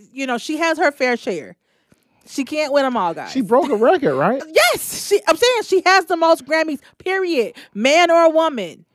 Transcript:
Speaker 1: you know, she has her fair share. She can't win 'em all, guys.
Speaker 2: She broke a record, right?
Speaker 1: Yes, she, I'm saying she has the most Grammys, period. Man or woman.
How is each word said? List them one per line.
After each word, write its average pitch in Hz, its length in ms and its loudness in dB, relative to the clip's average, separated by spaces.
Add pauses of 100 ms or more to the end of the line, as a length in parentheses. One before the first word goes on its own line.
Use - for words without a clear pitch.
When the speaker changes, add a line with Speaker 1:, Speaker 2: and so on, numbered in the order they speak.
(120)
Speaker 1:
you 269 140 -8
know, 240 140 -4
she 311 180 -8
has 320 220 -2
her 311 120 2
fair 247 240 -2
share. 175 400 -10 (720)
She 269 200 -8
can't 302 280 -4
win 277 120 2
'em 247 120 -2
all, 175 160 -2
guys. 151 180 -12
Speaker 2:
She 262 100 -4
broke 240 280 2
a 233 60 0
record, 254 400 2
right? 196 260 0 (100)
Speaker 1:
Yes, - 560 0
she, 403 200 2
I'm 659 100 4
saying 480 280 2
she 381 200 0
has 370 200 4
the 359 120 -2
most 330 280 2
Grammys, 311 340 -2 (180)
period. 349 560 -2 (220)
Man 302 340 2
or 330 220 6
woman. 285 640 -2